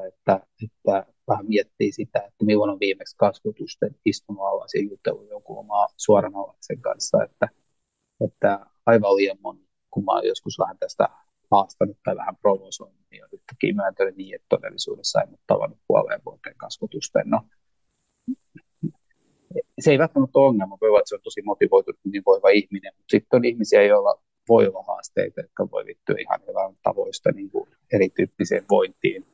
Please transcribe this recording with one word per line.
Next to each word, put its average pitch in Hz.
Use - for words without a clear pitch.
että, 95
että 98
vähän 101
miettii 104
sitä, -
että 101
milloin 104
on 95
viimeksi 98
kasvotusten -
istunut 101
alas 98
ja 101
jutellut 104
jonkun 104
omaa 104
suoran 98
alaisen -
kanssa, 107
että, -
että 101
aivan 104
liian 98
moni, -
kun 98
mä 98
oon 101
joskus 98
vähän -
tästä -
haastanut 101
tai 95
vähän 95
provosoinut, 98
niin -
on -
yhtäkkiä -
myöntänyt 98
niin, 95
että -
todellisuudessa -
ei 98
mut -
tavannut -
puoleen 101
vuoteen -
kasvotusten. -
No, 110
se 151
ei 139
välttämättä 139
ole 135
ongelma, 98
voi 110
olla, 104
että -
se 101
on -
tosi 104
motivoitunut, 98
niin 98
voiva 98
ihminen, 101
mutta -
sitten 110
on 120
ihmisiä, 113
joilla 101
voi 117
olla 95
haasteita, 95
jotka -
voi -
liittyä -
ihan -
elämäntavoista 95
niin 98
kuin -
erityyppiseen 98
vointiin. 98